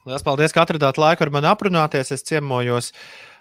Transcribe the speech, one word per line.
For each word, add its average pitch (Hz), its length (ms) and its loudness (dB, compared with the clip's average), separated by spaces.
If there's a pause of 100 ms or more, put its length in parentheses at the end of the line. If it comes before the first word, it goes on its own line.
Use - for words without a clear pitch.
Lielas 131 240 -8
paldies, 151 240 2
ka 165 160 4
atradāt 147 320 0
laiku 160 240 4
ar 147 80 0
mani 143 160 0
aprunāties. 165 640 0
Es 135 160 -8
ciemojos 123 640 -2 (500)